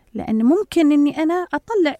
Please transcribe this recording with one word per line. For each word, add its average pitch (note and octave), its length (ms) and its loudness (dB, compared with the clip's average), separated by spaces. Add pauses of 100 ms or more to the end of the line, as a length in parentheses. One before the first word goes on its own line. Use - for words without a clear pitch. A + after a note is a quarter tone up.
(140)
لأن A3 280 -4
ممكن D#4+ 500 2
إني D4 300 0
أنا E4+ 320 -2
أطلع D4+ 460 -2